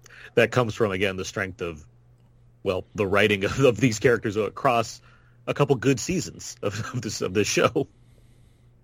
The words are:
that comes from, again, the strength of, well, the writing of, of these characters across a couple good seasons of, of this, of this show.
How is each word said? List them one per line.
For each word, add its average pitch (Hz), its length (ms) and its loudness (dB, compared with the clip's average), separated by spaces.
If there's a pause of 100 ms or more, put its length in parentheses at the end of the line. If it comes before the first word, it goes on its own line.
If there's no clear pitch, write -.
(340)
that 113 160 4
comes 120 240 0
from, 107 160 0
again, 95 260 -2
the 92 80 -6
strength 95 380 -8
of, 80 240 -10 (760)
well, 92 200 -2 (120)
the 104 100 0
writing 101 380 4
of, 101 160 -2
of 127 180 4
these 117 220 2
characters 113 360 2
across 113 640 -2 (460)
a - 80 -2
couple 143 220 2
good 127 240 2
seasons - 600 -6
of, 101 180 -4 (140)
of 123 100 -6
this, - 200 -8
of 92 120 -2
this 101 120 2
show. - 400 2 (960)